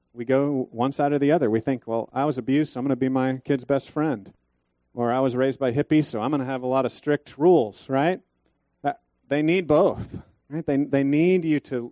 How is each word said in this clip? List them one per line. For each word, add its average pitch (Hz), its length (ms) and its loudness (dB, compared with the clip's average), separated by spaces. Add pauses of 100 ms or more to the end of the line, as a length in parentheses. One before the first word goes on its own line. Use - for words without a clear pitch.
(140)
we 120 120 -12
go 135 460 0
one 123 200 -2
side 143 200 -2
or 147 80 0
the 143 120 4
other. 113 200 2
We 113 80 2
think, 113 260 -4
"Well, 113 260 -4
I 135 140 -2
was 139 140 -2
abused, 139 340 0
so 127 60 -8
I'm 127 60 -4
gonna 135 100 0
be 131 140 0
my 131 360 -2
kid's 131 200 -2
best 139 260 -2
friend." 143 420 -4 (600)
Or, 120 180 -2
"I 127 80 0
was 131 160 0
raised 131 240 0
by 131 120 0
hippies, 147 340 2
so 110 160 -6
I'm 208 100 -2
gonna 139 140 -2
have 131 180 -6
a 127 40 -6
lot 131 180 2
of 117 60 -4
strict - 460 -4
rules," 143 520 2
right? 156 320 0 (600)
That, 143 200 -4 (260)
they 147 140 0
need 165 260 2
both, 147 540 2 (280)
right? 156 160 -8
They, 139 120 0
they 139 260 0
need 160 420 2
you 151 160 0
to 120 300 -8